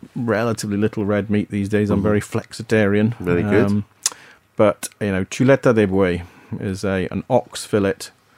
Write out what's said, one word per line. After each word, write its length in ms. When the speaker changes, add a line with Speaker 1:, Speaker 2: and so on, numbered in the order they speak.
Speaker 1:
relatively 600
little 280
red 240
meat 220
these 180
days. 220
I'm 60
Speaker 2:
Mm-hmm. 60
Speaker 1:
very 180
flexitarian. 1000
Speaker 2:
Very 240
good. 240
Speaker 1:
Um, 180
but, 340
you 100
know, 140
chuleta 500
de 100
buey 380
is 240
a, 280
an 180
ox 360
fillet, 440